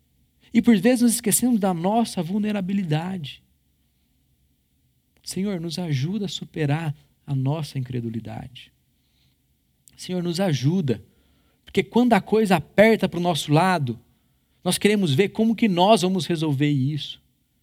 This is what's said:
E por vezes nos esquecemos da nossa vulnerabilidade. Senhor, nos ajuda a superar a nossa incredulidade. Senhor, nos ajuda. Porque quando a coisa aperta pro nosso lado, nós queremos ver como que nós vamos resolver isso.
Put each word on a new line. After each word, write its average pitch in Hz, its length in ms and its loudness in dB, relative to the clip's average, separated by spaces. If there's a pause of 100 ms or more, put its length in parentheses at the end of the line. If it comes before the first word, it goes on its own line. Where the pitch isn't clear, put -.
(540)
E 226 80 2
por 226 160 4
vezes 226 240 2
nos 233 140 4
esquecemos 226 440 0
da 190 140 0
nossa 190 500 -2
vulnerabilidade. 190 1200 -4 (1800)
Senhor, 190 380 -6
nos 165 180 -8
ajuda 175 480 -4
a - 40 -6
superar 151 680 -4 (320)
a 143 80 -4
nossa 139 420 -4
incredulidade. 113 960 -10 (1300)
Senhor, 180 240 -6
nos 170 200 -4
ajuda. 147 600 0 (640)
Porque - 180 -4
quando 240 320 4
a 190 80 6
coisa 202 360 2
aperta 196 500 4
pro 156 120 -6
nosso 175 340 -2
lado, 156 440 2 (640)
nós - 160 -2
queremos 202 360 2
ver 190 160 2
como 220 260 0
que 220 140 2
nós 185 320 4
vamos 185 240 -2
resolver 151 440 0
isso. 143 520 -4 (420)